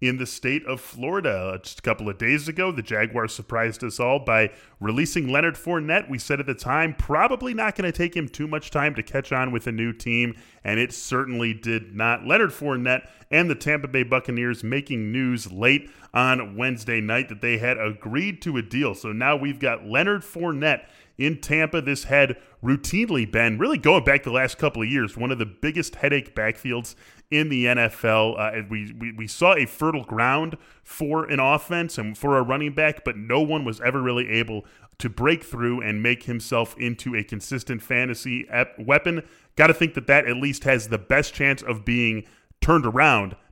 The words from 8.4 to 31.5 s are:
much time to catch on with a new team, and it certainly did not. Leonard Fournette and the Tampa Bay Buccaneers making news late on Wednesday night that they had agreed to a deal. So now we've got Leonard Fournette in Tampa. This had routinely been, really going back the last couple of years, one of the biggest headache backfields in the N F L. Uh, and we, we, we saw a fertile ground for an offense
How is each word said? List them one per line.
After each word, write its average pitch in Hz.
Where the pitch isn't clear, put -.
much 151
time 147
to 110
catch -
on 127
with 117
a 123
new 113
team, 117
and 104
it 123
certainly 123
did 110
not. 113
Leonard 185
Fournette 131
and 170
the 147
Tampa 147
Bay 131
Buccaneers 120
making 117
news 123
late 120
on 123
Wednesday 117
night 113
that 107
they 120
had 123
agreed 113
to 151
a 120
deal. 117
So 107
now 131
we've 135
got 117
Leonard 170
Fournette 156
in 139
Tampa. 156
This 139
had 135
routinely 139
been, 113
really 226
going 156
back 139
the 127
last 127
couple 135
of 110
years, 127
one 123
of 127
the 113
biggest 151
headache 143
backfields 117
in 151
the 127
N 120
F 117
L. 110
Uh, 107
and 110
we, 107
we, 117
we 110
saw 175
a 143
fertile 151
ground 135
for 156
an 139
offense 156